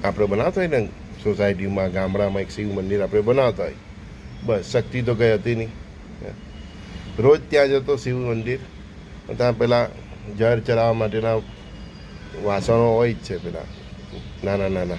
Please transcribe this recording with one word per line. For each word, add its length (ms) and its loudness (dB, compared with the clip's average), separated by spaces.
આપણે 180 2
બનાવતા 360 2
હોય 60 2
ને 220 2
સોસાયટીમાં, 680 2
ગામડામાં 500 0
એક 80 -6
શિવ 240 -4
મંદિર 280 0
આપણે 200 2
બનાવતા 420 4
હોય, 100 -4
બસ 180 2
શક્તિ 380 -2
તો 140 2
કંઈ 180 6
હતી 220 0
નહીં. 140 -4
રોજ 320 8
ત્યાં 180 6
જતો 280 2
શિવ 220 -2
મંદિર, 420 -2
ત્યાં 200 4
પેલા 320 4
જળ 220 4
ચડાવવા 340 4
માટેના 480 0
વાસણો 520 4
હોય 180 4
જ 40 -6
છે 200 -6
પેલા 240 -8
નાના 240 0
નાના 300 -2